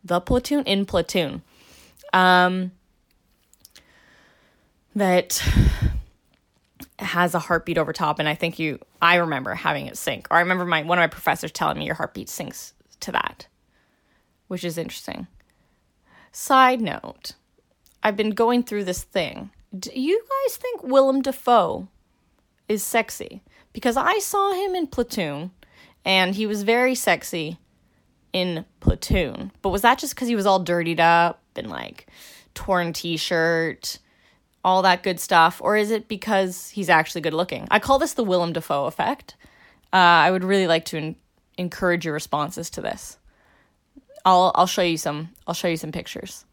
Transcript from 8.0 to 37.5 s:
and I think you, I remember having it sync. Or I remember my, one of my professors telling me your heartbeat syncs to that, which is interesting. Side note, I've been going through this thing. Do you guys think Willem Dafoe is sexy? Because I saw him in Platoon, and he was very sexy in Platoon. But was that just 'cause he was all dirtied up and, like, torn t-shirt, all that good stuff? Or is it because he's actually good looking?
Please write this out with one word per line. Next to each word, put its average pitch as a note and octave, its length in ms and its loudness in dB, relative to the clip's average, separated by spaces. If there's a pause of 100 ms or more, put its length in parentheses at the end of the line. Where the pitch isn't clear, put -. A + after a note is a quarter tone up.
and D3+ 100 0
I D#3 60 -2
think - 240 -6
you, D#3 200 -4 (220)
I F3 140 6
remember D#3 380 -2
having C#3+ 340 -4
it - 100 -14
sync. - 320 -8
Or E3 80 4
I F3 40 6
remember F3+ 240 0
my, D#3+ 180 -2
one F3 140 2
of E3+ 60 4
my D#3+ 40 4
professors - 440 -4
telling D3+ 260 -2
me D3+ 80 -8
your D#3 100 -6
heartbeat - 320 -10
syncs - 460 -14 (280)
to - 120 -10
that, - 340 -6 (1000)
which F3+ 160 -8
is E3 140 -6
interesting. - 500 -10 (1040)
Side C4 480 4
note, - 540 -8 (680)
I've G#3+ 120 0
been G#3+ 160 -2
going A#3+ 320 2
through G#3 200 -4
this F3+ 200 -6
thing. G3 460 -6 (280)
Do - 160 -12
you D#4 260 0
guys C5+ 380 -4
think B4 260 -8
Willem C4+ 380 4
Dafoe A#3 680 0 (800)
is G#3+ 160 -2
sexy? - 580 -4 (300)
Because A#3+ 260 0
I F#4 220 2
saw G4+ 340 0
him F#4 220 -2
in E4 120 -2
Platoon, F3+ 640 -6 (520)
and F#3+ 320 2
he G#3+ 100 -2
was G3+ 180 -4
very B3 320 2
sexy E3 640 -2 (760)
in F3+ 320 -4 (140)
Platoon. - 720 -2 (100)
But G3 80 -2
was G3 140 -2
that A#3+ 140 6
just - 180 -8
'cause B3 120 -6
he A#3 80 0
was G3 100 -2
all F#3+ 140 6
dirtied E3+ 400 -2
up E3+ 420 4 (140)
and, - 140 -10
like, B1 380 -12 (460)
torn F3 400 0
t-shirt, E3 1080 -2 (640)
all F#3 180 4
that F3+ 220 2
good F3+ 160 -2
stuff? E3+ 440 4
Or G#3 140 2
is G#3 120 0
it A3 180 -4
because F#3+ 640 -2
he's F#3 200 -4
actually D#3+ 320 2
good D#3 120 -4
looking? D#3+ 380 -4